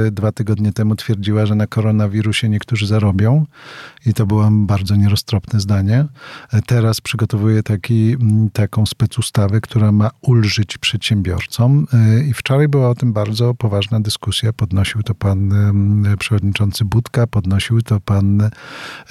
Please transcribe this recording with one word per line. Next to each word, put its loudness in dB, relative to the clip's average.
dwa -2
tygodnie -2
temu 0
twierdziła, 0
że 0
na 0
koronawirusie 0
niektórzy -2
zarobią 2
i 0
to 0
było 2
bardzo 0
nieroztropne 0
zdanie. 0
Teraz 0
przygotowuje 0
taki, 0
mm, 2
taką 0
specustawę, 0
która 0
ma 2
ulżyć 0
przedsiębiorcom. -2
Y, 0
i -2
wczoraj 0
była 2
o 0
tym -2
bardzo -2
poważna -2
dyskusja. -4
Podnosił -2
to -4
pan, 0
em, 2
przewodniczący -2
Budka, 0
podnosił 0
to 0
pan, 2
e, 2